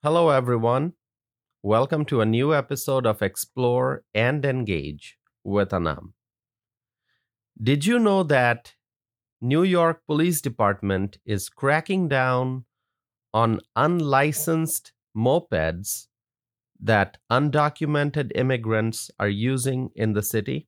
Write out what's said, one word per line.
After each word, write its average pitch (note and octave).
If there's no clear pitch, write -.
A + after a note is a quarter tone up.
Hello, E3
everyone. B2
Welcome C3+
to C3
a G#2+
new B2+
episode C3+
of G#2+
Explore B2+
and C3
Engage F#2+
with G2
Anam. E2
Did C#3+
you A#3+
know G3+
that B2
New C#3+
York E3+
Police D#3
Department G2+
is G#2
cracking D#3+
down B2+
on A2+
unlicensed D#3
mopeds G2+
that G#2
undocumented D3
immigrants A2+
are G#2
using B2+
in G#2+
the G#2
city? A2+